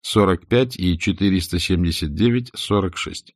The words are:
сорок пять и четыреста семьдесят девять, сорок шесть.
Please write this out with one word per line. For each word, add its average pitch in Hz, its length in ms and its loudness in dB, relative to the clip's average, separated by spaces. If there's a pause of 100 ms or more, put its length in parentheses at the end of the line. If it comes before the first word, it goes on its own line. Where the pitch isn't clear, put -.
сорок 95 440 2
пять 127 300 2
и 90 220 0
четыреста 92 600 0
семьдесят 85 560 -2
девять, 120 400 0
сорок - 440 -2
шесть. - 380 -10